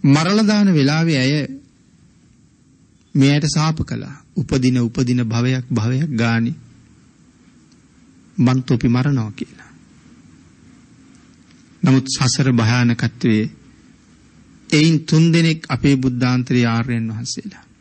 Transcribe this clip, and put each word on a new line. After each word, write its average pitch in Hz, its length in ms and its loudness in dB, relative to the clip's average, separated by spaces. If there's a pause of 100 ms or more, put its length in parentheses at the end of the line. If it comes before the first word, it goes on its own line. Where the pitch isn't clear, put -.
මරලා 170 460 2
දාන 208 260 2
වෙලාවේ 151 460 2
ඇය 135 160 0 (1800)
මෙයට 143 320 2
ශාප 160 320 -2
කළා. 117 360 -10 (160)
උපදින, 127 480 0
උපදින 123 440 -2
භවයක්, 120 440 -2
භවයක් 127 440 -2
ගානේ 117 440 -2 (1800)
මං 127 260 2
තොපි 123 260 -2
මරනවා 123 440 -2
කියලා. - 400 -16 (2000)
නමුත් 131 260 2
සසර 131 440 -2
භයානකත්වයේ 117 1000 0 (1160)
එයින් 156 300 4
තුන් 160 280 2
දෙනෙක් 165 380 2
අපේ 139 300 0
බුද්ධාන්තරයේ 127 680 0
ආර්යයන් 113 420 -2
වහන්සේලා. 117 560 -12 (180)